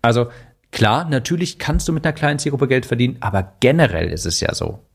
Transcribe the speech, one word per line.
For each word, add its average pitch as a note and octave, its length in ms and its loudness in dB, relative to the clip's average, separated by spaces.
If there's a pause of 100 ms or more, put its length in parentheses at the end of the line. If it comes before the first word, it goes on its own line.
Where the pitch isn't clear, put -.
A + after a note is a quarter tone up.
Also A#2 280 2 (420)
klar, A#2 320 2
natürlich D#3+ 540 -2
kannst - 300 -2
du E3+ 40 0
mit D#3 140 -2
einer D#3 60 0
kleinen D3 260 -2
Zielgruppe C#3 300 0
Geld B2+ 180 2
verdienen, B2 340 0
aber F#2+ 380 -2
generell B2 500 4
ist E2 160 -6
es E2+ 160 -2
ja - 140 -2
so - 400 -8